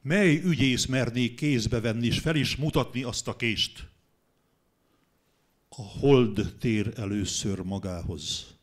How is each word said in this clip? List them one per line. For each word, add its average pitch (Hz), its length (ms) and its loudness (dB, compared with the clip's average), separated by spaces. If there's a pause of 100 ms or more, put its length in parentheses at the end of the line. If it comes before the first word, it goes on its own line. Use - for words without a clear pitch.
Mely 165 420 4
ügyész 135 420 2
merné 120 480 0
kézbe 120 460 0
venni, 117 300 0
s - 80 0
fel 156 180 0
is 147 200 0
mutatni 135 460 -2
azt - 260 -6
a 101 80 -8
kést? - 520 -4 (1800)
A - 140 -16
hold 110 760 2
tér 107 380 0
először 98 640 -4
magához. 92 840 -8 (160)